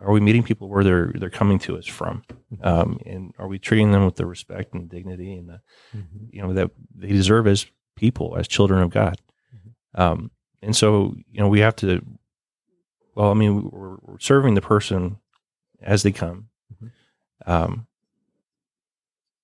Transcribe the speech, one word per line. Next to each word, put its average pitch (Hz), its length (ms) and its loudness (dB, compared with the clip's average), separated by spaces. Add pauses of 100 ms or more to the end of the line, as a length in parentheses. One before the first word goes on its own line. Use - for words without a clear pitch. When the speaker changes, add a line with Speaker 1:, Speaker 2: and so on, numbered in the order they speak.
Speaker 1:
Are 98 80 2
we 104 80 6
meeting 110 220 4
people 104 260 -6
where 98 160 2
they're, 87 300 2
they're 92 160 -8
coming 101 300 2
to 87 180 -8
us 87 80 -16
from? - 360 -10 (300)
Speaker 2:
Mm-hmm. 95 140 -10
Speaker 1:
Um, 85 400 0
and 92 320 -16
are 95 100 -12
we 98 100 -10
treating 107 340 2
them 98 120 4
with 90 120 0
the 87 100 -6
respect 92 480 -14
and 87 160 -14
dignity 90 460 -14
and 85 120 -18
the, 87 120 -20 (360)
Speaker 2:
Mm-hmm. 98 340 -18
Speaker 1:
you 101 120 -14
know, 92 100 -4
that 92 180 -2 (240)
they 95 140 -14
deserve 101 380 4
as 101 200 2 (300)
people, 85 400 -2
as 87 100 -4
children 95 360 2
of 87 80 2
God? 95 260 0 (400)
Speaker 2:
Mm-hmm. 98 460 -14
Speaker 1:
Um, 85 280 -2 (300)
and 107 160 -4
so, 104 380 2 (160)
you 98 100 -10
know, 101 80 2
we 104 120 6
have 110 160 2
to, 90 280 -2 (1080)
well, 104 160 4
I 101 40 2
mean, 104 360 2
we're, 95 320 -18
we're - 160 -20
serving 135 360 2
the 95 60 4
person 101 560 0 (640)
as 98 220 0
they 101 100 2
come. 95 360 -10 (260)
Speaker 2:
Mm-hmm. - 760 -20
Speaker 1:
Um, 87 360 -2 (1600)